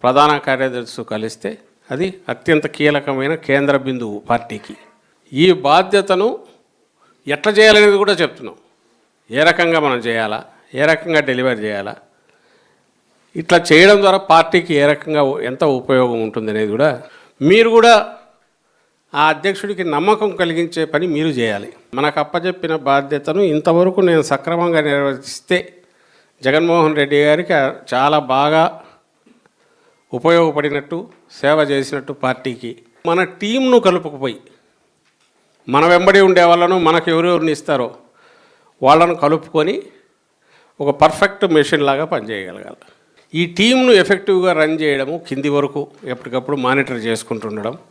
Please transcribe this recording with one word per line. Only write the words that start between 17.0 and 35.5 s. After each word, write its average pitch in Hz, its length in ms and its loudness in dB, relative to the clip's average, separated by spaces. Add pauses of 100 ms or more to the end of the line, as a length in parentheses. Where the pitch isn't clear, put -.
మీరు 226 280 4
కూడా 233 160 8 (1300)
ఆ 151 40 4 (100)
అధ్యక్షుడికి 190 500 -6 (140)
నమ్మకం 208 320 0 (120)
కలిగించే 170 400 -4 (120)
పని 165 120 -2 (120)
మీరు 156 140 -2 (100)
చేయాలి. 107 280 -4 (300)
మనకు 147 240 -2
అప్పచెప్పిన 175 500 -6 (160)
బాధ్యతను 143 520 -2 (140)
ఇంతవరకు 180 440 0 (100)
నేను 160 140 2 (100)
సక్రమంగా 170 560 -2
నిర్వర్తిస్తే 143 720 -4 (840)
జగన్మోహన్ 156 540 2
రెడ్డి 143 260 0
గారికి 160 320 0
ఆ 139 60 2 (280)
చాలా 139 260 0 (180)
బాగా 151 260 2 (1600)
ఉపయోగపడినట్టు, 147 800 0 (420)
సేవ 147 180 2 (140)
చేసినట్టు 139 420 -6 (100)
పార్టీకి. 123 480 -6 (380)
మన 170 100 0 (220)
టీంను 247 360 0 (100)
కలుపుకుపోయి, 147 520 -4 (1300)